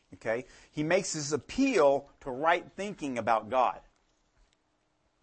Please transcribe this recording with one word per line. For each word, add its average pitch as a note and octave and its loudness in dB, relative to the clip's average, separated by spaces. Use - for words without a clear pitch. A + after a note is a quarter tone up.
Okay? A#2+ -4
He D3+ -4
makes F3 0
his D3 -6
appeal D3+ 2
to C#3+ -10
right D#3+ 0
thinking D#3 -6
about A2 0
God. B2 0